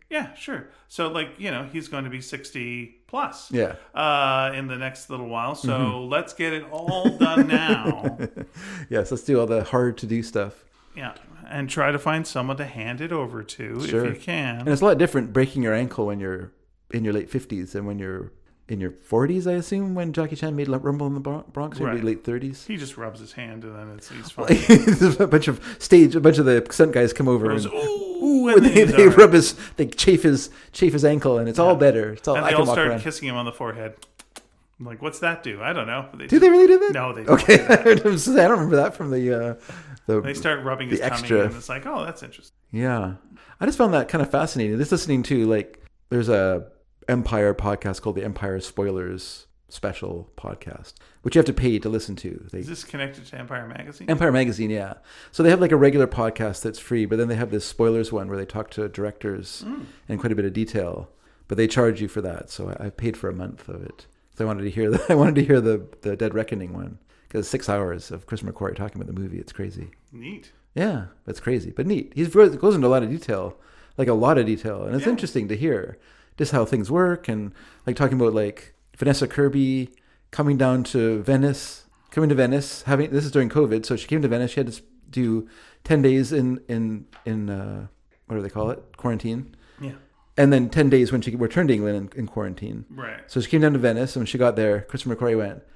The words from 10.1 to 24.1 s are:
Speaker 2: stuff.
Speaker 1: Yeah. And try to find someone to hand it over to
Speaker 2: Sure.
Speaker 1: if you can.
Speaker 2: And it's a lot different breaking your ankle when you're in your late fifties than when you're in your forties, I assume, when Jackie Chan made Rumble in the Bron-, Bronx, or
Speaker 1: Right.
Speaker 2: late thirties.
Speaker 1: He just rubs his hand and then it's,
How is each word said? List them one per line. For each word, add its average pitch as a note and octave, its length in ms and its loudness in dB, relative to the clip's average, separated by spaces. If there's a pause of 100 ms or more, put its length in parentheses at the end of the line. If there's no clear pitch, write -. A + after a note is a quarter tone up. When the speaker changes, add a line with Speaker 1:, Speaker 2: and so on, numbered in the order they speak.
Speaker 2:
stuff. G#2 420 -8 (320)
Speaker 1:
Yeah. C3 180 -14 (340)
And C#3 200 -8
try C#3+ 220 0
to C#3+ 80 -2
find D#3 280 -2
someone C3 320 -6
to C#3+ 80 -8
hand A#2+ 340 -10
it E3 120 -8
over A#2 300 -8
to A2+ 440 -10
Speaker 2:
Sure. A#2+ 200 -2
Speaker 1:
if A#2 100 -4
you - 60 -18
can. C3+ 380 -6
Speaker 2:
And B2+ 80 -4
it's D3 140 2
a - 20 0
lot F#3+ 140 6
different C3+ 340 0
breaking C3+ 300 0
your A2 120 0
ankle A#2+ 320 -2
when G2+ 140 -6
you're F#2 320 -10 (380)
in A2+ 140 -4
your G#2+ 100 -2
late G#2 160 -4
fifties G2 420 -8
than G2+ 140 -8
when G2+ 120 -8
you're F#2+ 340 -10 (360)
in G#2 140 -6
your F#2 80 -6
forties, E3+ 560 -2
I F3+ 60 -2
assume, F#3+ 420 -4
when E3+ 180 -6
Jackie D#3 240 -4
Chan D#3 180 -6
made C#3+ 140 -4
Rumble C#3+ 380 -2
in C#3 80 -4
the C#3 60 -8
Bron-, C#3+ 240 -10 (100)
Bronx, D3 260 -8
or C3+ 60 -4
Speaker 1:
Right. A2+ 180 -4
Speaker 2:
late A2 180 -4
thirties. C3 440 -8
Speaker 1:
He G#3+ 100 -10
just C#3 220 -12
rubs A2 200 -14
his A2 140 -20
hand A2+ 320 -16
and A2 100 -16
then G#2+ 220 -16
it's, - 140 -20